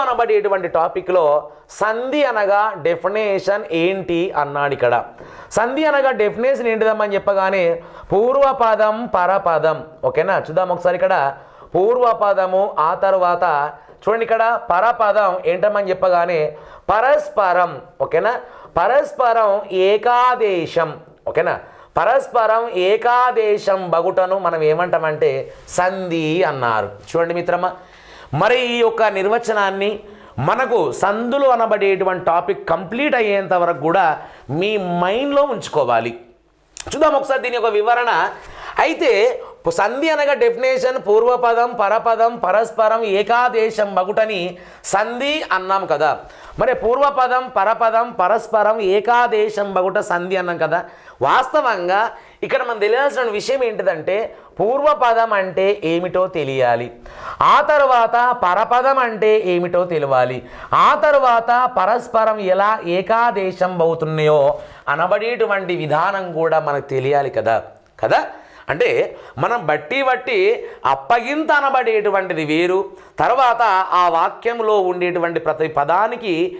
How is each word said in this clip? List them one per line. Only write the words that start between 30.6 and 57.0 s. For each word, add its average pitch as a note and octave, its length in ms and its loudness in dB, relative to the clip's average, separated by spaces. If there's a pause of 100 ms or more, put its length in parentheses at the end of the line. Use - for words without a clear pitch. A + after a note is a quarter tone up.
సందులు A#3+ 540 0
అనబడేటువంటి G3 720 0
టాపిక్ F3 320 -2 (100)
కంప్లీట్ A#3 480 -2
అయ్యేంత G3 340 0 (100)
వరకు E3+ 240 -2
కూడా F3 180 4 (540)
మీ G#3 120 -2 (300)
మైండ్లో C#4 420 0 (120)
ఉంచుకోవాలి. A#2+ 580 -2 (800)
చూద్దాం D4 280 2
ఒకసారి C4 260 -2
దీని A#3+ 140 -4
యొక్క A3+ 200 0
వివరణ. A#3+ 300 0 (760)
అయితే D4+ 260 0 (680)
సంధి B3 340 0
అనగా C#4+ 300 0
డెఫినేషన్ B3+ 640 0
పూర్వపదం, A#3 640 2 (100)
పరపదం, A3+ 520 2 (120)
పరస్పరం A3 560 2 (200)
ఏకాదేశం A3+ 760 0
బగుటని G#3 420 0 (540)
సంధి A#3+ 400 -2 (240)
అన్నాం F#3+ 340 0
కదా. D3 200 2 (500)
మరి B3 120 2 (100)
పూర్వపదం, B3+ 600 2 (140)
పరపదం, A3 500 2 (140)
పరస్పరం G#3+ 560 2 (200)
ఏకాదేశం G#3+ 720 0 (100)
బగుట F#3+ 220 0 (140)
సంధి F#3 300 -2
అన్నాం F3 200 -4
కదా. D#3+ 180 0 (460)
వాస్తవంగా G#3 760 0 (460)
ఇక్కడ C4 220 0
మనం A3+ 160 -4
తెలియాల్సిన A#3 540 0
విషయం C4 300 -2
ఏంటిదంటే F3+ 480 -2 (440)
పూర్వపదం A#3+ 720 2 (100)
అంటే F#3 260 0 (260)
ఏమిటో F3+ 320 0 (140)
తెలియాలి, B2 500 0 (640)